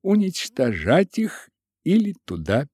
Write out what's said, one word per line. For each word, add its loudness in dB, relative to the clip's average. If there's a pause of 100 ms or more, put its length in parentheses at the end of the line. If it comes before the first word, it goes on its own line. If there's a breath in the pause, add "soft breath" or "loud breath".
уничтожать 0
их -6 (340)
или 2 (120)
туда -2